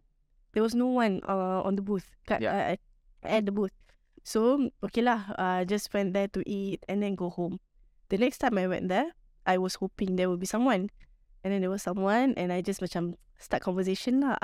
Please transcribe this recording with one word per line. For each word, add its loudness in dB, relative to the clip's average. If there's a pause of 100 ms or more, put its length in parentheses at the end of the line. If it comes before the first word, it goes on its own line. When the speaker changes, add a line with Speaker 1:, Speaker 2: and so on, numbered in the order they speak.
(540)
Speaker 1:
there 2
was 2
no 2
one, 2
uh, 0
on 0
the -2
booth. -4 (220)
Kat, 0
Speaker 2:
Yeah. 0
Speaker 1:
uh, 0 (120)
at, -20 (440)
at 2
the 0
booth. 0 (480)
So, 2 (160)
okay -2
lah, 0
uh, 0
just -2
went 0
there 0
to -4
eat -6
and -2
then -2
go -4
home. -4 (560)
The 2
next 2
time 2
I 0
went -2
there, 2 (400)
I 4
was -2
hoping -2
there 2
would 0
be -4
someone. 0 (500)
And -4
then 0
there -2
was -4
someone 2
and 0
I 0
just -4
macam -4 (240)
start -2
conversation 0
lah, 0